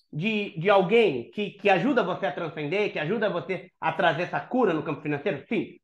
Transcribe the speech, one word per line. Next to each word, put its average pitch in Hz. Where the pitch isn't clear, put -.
de, 202
de 170
alguém 190
que, 208
que -
ajuda 214
você 180
a 175
transcender, 170
que 175
ajuda 202
você 175
a 160
trazer 165
essa 156
cura 240
no 156
campo 131
financeiro? 151
Sim. -